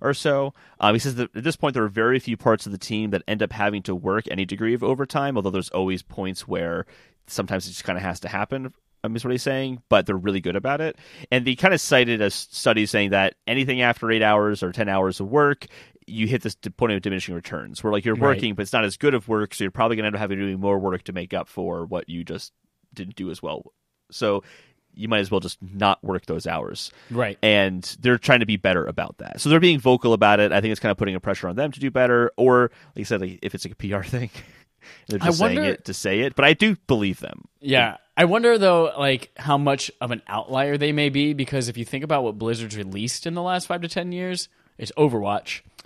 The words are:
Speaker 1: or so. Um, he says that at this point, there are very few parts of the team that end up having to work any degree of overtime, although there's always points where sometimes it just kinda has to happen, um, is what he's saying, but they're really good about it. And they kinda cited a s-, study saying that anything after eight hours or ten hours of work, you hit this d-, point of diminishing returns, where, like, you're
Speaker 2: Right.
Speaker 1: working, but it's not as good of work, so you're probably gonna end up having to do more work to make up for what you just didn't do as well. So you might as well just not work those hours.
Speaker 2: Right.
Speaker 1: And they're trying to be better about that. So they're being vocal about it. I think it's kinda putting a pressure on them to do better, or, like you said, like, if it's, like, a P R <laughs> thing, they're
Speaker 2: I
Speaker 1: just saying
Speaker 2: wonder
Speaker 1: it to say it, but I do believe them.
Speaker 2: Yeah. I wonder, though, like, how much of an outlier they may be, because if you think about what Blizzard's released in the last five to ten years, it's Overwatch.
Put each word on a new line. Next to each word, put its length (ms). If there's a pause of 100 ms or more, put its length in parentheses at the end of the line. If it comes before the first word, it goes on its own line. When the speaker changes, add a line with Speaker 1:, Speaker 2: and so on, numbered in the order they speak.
Speaker 1:
or 120
so. 400 (260)
Um, 160
he 40
says 160
that 200
at 80
this 120
point, 180
there 100
are 60
very 300
few 180
parts 280
of 60
the 60
team 340
that 160
end 160
up 80
having 320
to 120
work 340
any 160
degree 280
of 100
overtime, 540
although 140
there's 180
always 320
points 460
where 380 (420)
sometimes 400
it 40
just 120
kinda 180
has 200
to 60
happen, 460 (300)
um, 120
is 80
what 80
he's 120
saying, 460
but 160
they're 120
really 240
good 140
about 260
it. 160 (340)
And 140
they 100
kinda 220
cited 440
a 40
s-, 260
study 340
saying 260
that 240 (100)
anything 360
after 300
eight 120
hours 400
or 80
ten 180
hours 300
of 80
work, 400 (400)
you 180
hit 160
this 140
d-, 160
point 220
of 100
diminishing 320
returns, 480
where, 100
like, 100
you're 120
Speaker 2:
Right. 200
Speaker 1:
working, 200
but 80
it's 100
not 100
as 140
good 160
of 140
work, 260
so 100
you're 60
probably 260
gonna 120
end 80
up 40
having 200
to 60
do 120
more 220
work 240
to 100
make 220
up 120
for 380
what 240
you 140
just 280 (400)
didn't 240
do 140
as 140
well. 280 (380)
So 340 (520)
you 120
might 120
as 100
well 100
just 220
not 420
work 220
those 220
hours. 440 (200)
Speaker 2:
Right. 320
Speaker 1:
And 400 (160)
they're 180
trying 220
to 80
be 100
better 280
about 340
that. 200
So 80
they're 120
being 200
vocal 340
about 260
it. 120
I 100
think 100
it's 80
kinda 160
putting 180
a 60
pressure 280
on 80
them 160
to 80
do 120
better, 460
or, 340 (240)
like 20
you 80
said, 160
like, 220
if 100
it's, 100
like, 100
a 20
P 180
R 100
<laughs> 0
thing, 280 (760)
they're 140
Speaker 2:
I 60
Speaker 1:
just 100
saying 180
Speaker 2:
wonder 140
Speaker 1:
it 160
to 80
say 280
it, 140
but 80
I 100
do 220 (120)
believe 320
them. 240 (180)
Speaker 2:
Yeah. 360 (200)
I 80
wonder, 320
though, 400
like, 400
how 220
much 320 (100)
of 80
an 180
outlier 480
they 160
may 180
be, 240
because 360
if 80
you 80
think 180
about 200
what 160
Blizzard's 360
released 520
in 80
the 80
last 240
five 140
to 60
ten 240
years, 380 (300)
it's 180
Overwatch. 640 (240)